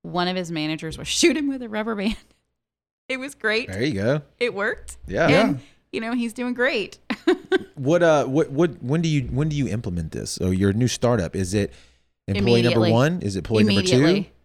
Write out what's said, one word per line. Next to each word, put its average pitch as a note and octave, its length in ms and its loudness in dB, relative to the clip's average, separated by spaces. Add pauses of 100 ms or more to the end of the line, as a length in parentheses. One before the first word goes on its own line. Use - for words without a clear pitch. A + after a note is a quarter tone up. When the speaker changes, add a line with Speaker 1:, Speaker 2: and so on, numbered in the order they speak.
Speaker 1:
one F3 280 -4
of F#3 80 -4
his F3 140 -6
managers D#3 460 -6
would - 100 -12
<laughs> - 0 -
shoot D#4 300 2
him C#4+ 120 -2
with C4+ 140 -6
a A#3 60 -12
rubber G#3+ 260 -6
band. G#3 220 -4 (880)
It C4 120 -6
was C4+ 160 -12
great. A3 340 -2
Speaker 2:
There G2 160 -4
you C3 80 0
go. A#2+ 300 0 (180)
Speaker 1:
It A3 140 -2
worked. - 420 -6 (100)
Speaker 2:
Yeah. A2+ 220 0
Speaker 1:
And, C#4 280 4
Speaker 3:
Yeah. B2 60 -14 (300)
Speaker 1:
you - 80 -6
know, A3+ 140 -6
he's A#3 180 -4
doing B3 220 -6
great. A#3+ 440 -2 (280)
<laughs> F#4 120 2 (380)
Speaker 2:
What, D#3+ 280 2
uh, D3+ 220 4
what, C#3 240 0
what, D3 340 -2
when D3+ 180 0
do E3 60 0
you, D3 140 2
when B2+ 260 -2
do D3 80 -4
you C#3 100 0
implement F2 460 -4
this? - 180 -8
So - 200 -2
your F#2+ 220 2
new A#2 140 2
startup, A#2 480 0
is F#2 200 -4
it G2+ 180 0 (560)
employee A2 340 4
number A#2+ 160 4
Speaker 1:
Immediately. G#2+ 140 4
Speaker 2:
one? D3 280 2
Is G2+ 140 -4
it F#2 60 -2
employee G#2+ 240 4
number G2+ 180 4
two? F#2 140 2
Speaker 1:
Immediately. E3+ 360 2 (120)